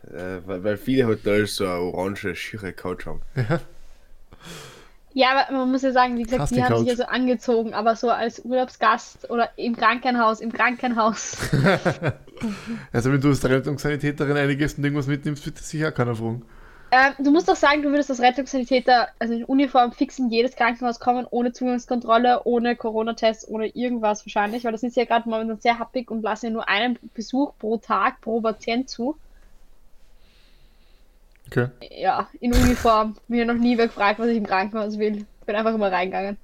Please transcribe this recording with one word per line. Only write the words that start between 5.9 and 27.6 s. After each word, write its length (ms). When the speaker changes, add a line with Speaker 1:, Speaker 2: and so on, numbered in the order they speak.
Speaker 3:
sagen, 260
wie 60
gesagt, 280
die 120
haben 140
sich 100
Speaker 2:
Casting-Couch. 0
Speaker 3:
ja 80
so 80
angezogen, 720
aber 240
so 120
als 360
Urlaubsgast 840
oder 280
im 180
Krankenhaus, 640
im 140
Krankenhaus. 840
Speaker 2:
<laughs> 0
Also 220
wenn 80
du 80
als 180
Rettungssanitäterin 880
einiges 380
und 100
irgendwas 220
mitnimmst, 400
wird 140
das 100
sicher 200
auch 40
keiner 220
fragen. 260
Speaker 3:
Ähm, 240
du 60
musst 180
doch 80
sagen, 280
du 80
würdest 180
als 100
Rettungssanitäter, 920
also 160
in 80
Uniform, 480
fix 260
in 140
jedes 240
Krankenhaus 440
kommen, 300
ohne 240
Zugangskontrolle, 920
ohne 300
Corona-Tests, 720
ohne 200
irgendwas 580
wahrscheinlich, 380
weil 80
das 100
ist 160
ja 80
gerade 240
momentan 320
sehr 160
happig 320
und 140
lassen 240
ja 40
nur 160
einen 300
Besuch 460
pro 180